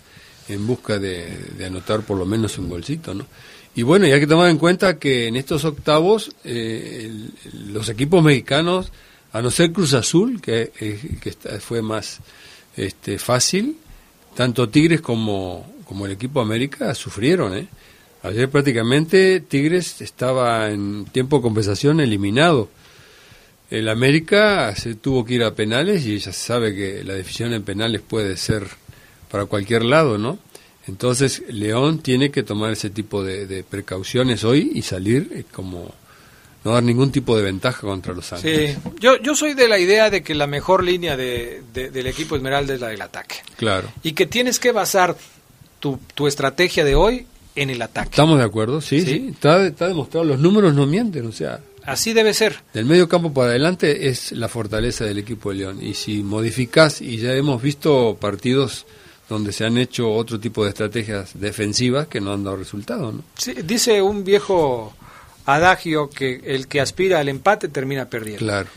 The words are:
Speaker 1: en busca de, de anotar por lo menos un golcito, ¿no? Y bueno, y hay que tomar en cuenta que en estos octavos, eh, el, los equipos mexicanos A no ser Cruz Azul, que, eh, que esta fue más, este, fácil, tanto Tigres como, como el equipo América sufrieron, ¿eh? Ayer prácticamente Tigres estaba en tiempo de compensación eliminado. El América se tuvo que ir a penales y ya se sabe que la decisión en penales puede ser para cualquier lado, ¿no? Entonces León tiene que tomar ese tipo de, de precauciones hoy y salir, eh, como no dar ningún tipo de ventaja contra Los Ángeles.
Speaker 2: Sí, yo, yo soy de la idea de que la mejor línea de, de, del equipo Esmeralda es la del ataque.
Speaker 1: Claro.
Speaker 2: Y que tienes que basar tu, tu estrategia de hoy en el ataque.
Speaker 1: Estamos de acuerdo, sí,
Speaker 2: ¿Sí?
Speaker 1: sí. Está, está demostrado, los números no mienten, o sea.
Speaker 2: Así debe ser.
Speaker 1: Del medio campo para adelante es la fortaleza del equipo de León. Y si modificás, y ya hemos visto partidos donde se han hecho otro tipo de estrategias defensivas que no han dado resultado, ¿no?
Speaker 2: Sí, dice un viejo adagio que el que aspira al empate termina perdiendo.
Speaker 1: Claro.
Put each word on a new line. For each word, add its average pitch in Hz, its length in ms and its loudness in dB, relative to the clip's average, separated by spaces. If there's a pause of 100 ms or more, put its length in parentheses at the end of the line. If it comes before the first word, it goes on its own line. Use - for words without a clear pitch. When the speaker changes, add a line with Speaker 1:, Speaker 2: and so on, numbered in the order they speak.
(480)
Speaker 1:
en 101 180 -6
busca 113 320 -2
de, 90 300 -6 (280)
de 95 100 -10
anotar 92 360 -4
por 101 160 -2
lo 90 80 -2
menos 107 320 -2
un 90 100 -8
golcito, 95 460 -8
¿no? 98 120 -10 (500)
Y 117 60 0
bueno, 175 260 6
y - 40 6
hay 143 60 8
que 147 80 2
tomar 170 240 6
en 160 80 4
cuenta 180 400 2
que 127 300 0
en 113 80 -2
estos 139 280 -2
octavos, 160 680 2 (100)
eh, 113 600 -8
el, 110 680 -14
los 107 160 -4
equipos 147 360 4
mexicanos 156 640 2 (480)
A 113 40 -2
no 127 80 0
ser 170 220 2
Cruz 165 220 2
Azul, 185 460 2
que, 113 400 -2
eh, 107 400 -8
que - 100 -10
esta - 300 -10
fue 117 200 -4
más, 110 380 -6 (580)
este, 98 420 -6
fácil, 190 580 0 (580)
tanto 123 340 0
Tigres 151 320 4
como, 104 760 -4 (100)
como 98 220 -8
el 98 60 -6
equipo 127 280 -4
América 113 540 -2
sufrieron, 113 600 -2
¿eh? 151 100 -8 (580)
Ayer 113 260 -2
prácticamente 147 880 2
Tigres 156 600 -2
estaba 117 720 0
en 101 420 -4
tiempo 131 240 2
de 127 60 2
compensación 110 580 2
eliminado. 117 680 2 (1040)
El 110 180 -2
América 156 840 2
se 117 200 -8
tuvo 127 300 0
que 120 100 -2
ir 117 100 2
a 104 100 0
penales 143 520 0
y 104 120 0
ya 95 140 -10
se - 80 -10
sabe 117 340 -2
que 98 300 -6
la 95 100 -8
decisión 107 380 -6
en 110 100 -2
penales 104 380 -4
puede 101 360 -4
ser 104 300 -4 (640)
para 101 140 -2
cualquier 107 400 0
lado, 135 340 4
¿no? 127 200 -4 (480)
Entonces 123 640 0
León 117 500 0
tiene 131 300 2
que 143 120 -2
tomar 107 300 -4
ese 107 180 -6
tipo 104 320 -6
de, 95 240 -8
de 95 160 -8
precauciones 101 800 -4
hoy 143 320 2
y 113 80 -6
salir, 104 520 -2
eh, - 180 -10
como 90 420 -12 (720)
no 110 80 0
dar 120 100 4
ningún 123 300 4
tipo 123 240 2
de 107 60 4
ventaja 98 400 -4
contra 95 320 -6
Los 87 180 -12
Ángeles. 151 500 -2
Speaker 2:
Sí, - 80 -10 (100)
yo, 233 220 6
yo 294 140 0
soy 302 180 -2
de 254 140 6
la 208 100 4
idea 208 320 6
de 185 120 0
que 156 120 -6
la 147 120 0
mejor 170 360 2
línea 175 340 -2
de, 120 460 -6 (100)
de, 127 180 -8
del 131 160 -6
equipo 156 300 -6
Esmeralda 135 380 -2
es 127 60 -6
la 120 80 -6
del 104 140 -10
ataque. - 340 -12 (200)
Speaker 1:
Claro. 104 320 -2 (140)
Speaker 2:
Y 160 100 -4
que 175 140 0
tienes 247 320 0
que 247 140 2
basar 180 420 2 (640)
tu, 135 220 -4 (140)
tu 143 120 0
estrategia 147 580 2
de 139 100 4
hoy 220 320 2 (280)
en 139 160 -2
el 123 120 -6
ataque. 113 280 -6
Speaker 1:
Estamos 151 280 6
de 123 60 4
acuerdo, 110 360 -2
sí, 143 200 0
Speaker 2:
¿Sí? 185 60 0
Speaker 1:
sí. 196 260 -2
Está, 170 340 4
está 170 220 -2
demostrado, 165 360 -2
los 135 160 0
números 185 340 6
no 139 120 4
mienten, 165 400 -2
o 110 60 -8
sea. 67 280 -8 (240)
Speaker 2:
Así 139 280 -4
debe 220 220 4
ser. 220 220 2 (180)
Speaker 1:
Del 113 120 0
medio 170 220 6
campo 170 240 2
para 127 180 2
adelante 151 580 2
es - 240 -4
la 117 160 -4
fortaleza 113 560 -4
del 104 140 -4
equipo 104 320 -8
de 95 60 -4
León. 98 260 -8
Y 107 120 -8
si 104 280 -4
modificás, 113 800 2
y 120 160 -8
ya 123 160 -2
hemos 135 280 0
visto 135 580 2
partidos 123 640 -2 (440)
donde 107 240 -4
se 107 120 -4
han 113 140 0
hecho 123 340 0
otro 113 280 -2
tipo 110 240 -2
de 101 60 0
estrategias 104 600 -6 (100)
defensivas 113 680 -2
que 117 120 -6
no 101 120 -4
han 101 120 -4
dado 98 120 -6
resultado, 110 560 -8
¿no? 113 100 -10 (140)
Speaker 2:
Sí, - 180 -8 (100)
dice 214 380 2
un 202 220 0
viejo 170 720 0 (500)
adagio 151 680 2
que 131 340 -4
el 135 240 -4
que 151 120 -2
aspira 180 400 2
al 143 100 -2
empate 185 380 0
termina 135 420 -6
perdiendo. 107 300 -8
Speaker 1:
Claro. 101 360 -2